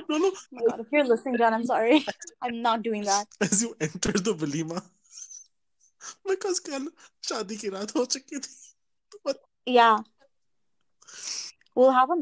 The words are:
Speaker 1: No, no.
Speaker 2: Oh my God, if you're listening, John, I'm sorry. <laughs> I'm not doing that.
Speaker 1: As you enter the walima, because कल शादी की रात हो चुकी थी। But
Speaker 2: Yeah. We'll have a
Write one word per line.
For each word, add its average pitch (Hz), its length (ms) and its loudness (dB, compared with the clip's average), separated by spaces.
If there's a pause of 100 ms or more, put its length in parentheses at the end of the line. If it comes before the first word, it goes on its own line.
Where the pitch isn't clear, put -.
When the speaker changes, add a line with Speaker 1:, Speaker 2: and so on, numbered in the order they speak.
Speaker 1:
No, 311 120 0
no. 381 100 2
Speaker 2:
Oh 370 60 -4 (160)
my 247 160 -12
God, 233 140 -2
if 220 100 -14
you're 294 160 4
listening, 240 320 0
John, 226 160 4
I'm 240 100 -2
sorry. 247 400 2 (180)
<laughs> - 200 -20
I'm 233 180 -6
not 233 220 0
doing 214 260 -4
that. 202 160 2 (160)
Speaker 1:
As 208 220 2
you 226 180 -6
enter 160 300 -2
the 202 240 0 (100)
walima, 160 340 -4 (1600)
because 381 240 -2 (100)
कल 277 180 -6 (440)
शादी 220 340 -6
की 202 40 -6 (100)
रात 208 180 -6
हो 247 80 2
चुकी 269 400 -8
थी। - 100 -16 (720)
But - 160 -4 (240)
Speaker 2:
Yeah. 233 380 6 (1700)
We'll 262 260 6
have 262 120 4
a 359 100 0